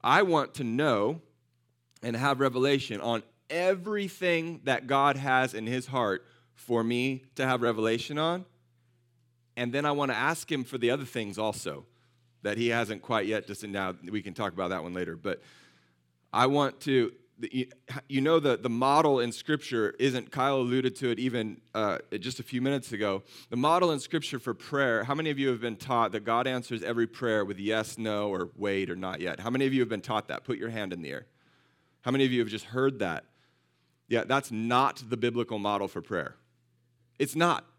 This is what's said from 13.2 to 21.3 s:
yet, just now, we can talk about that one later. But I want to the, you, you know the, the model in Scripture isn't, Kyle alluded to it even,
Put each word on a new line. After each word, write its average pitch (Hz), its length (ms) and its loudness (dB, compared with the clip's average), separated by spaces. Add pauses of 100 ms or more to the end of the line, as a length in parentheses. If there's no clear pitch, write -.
yet, 107 220 -2
just 101 180 -10
now, 98 280 -4 (140)
we 104 140 -4
can 95 120 -12
talk 101 180 -4
about 90 180 -4
that 90 140 -4
one 87 100 -8
later. 85 220 -6
But 90 260 -6 (920)
I 120 140 4
want 139 360 2
to 131 300 4 (260)
the, 110 140 -8
you, 127 140 -2 (420)
you 135 120 0
know 160 200 4
the, 139 160 4
the 120 140 -2
model 139 500 4
in 120 120 0
Scripture 120 640 -2
isn't, 127 320 0
Kyle 135 280 0
alluded 127 380 0
to 127 140 -2
it 113 80 0
even, 117 420 -2 (140)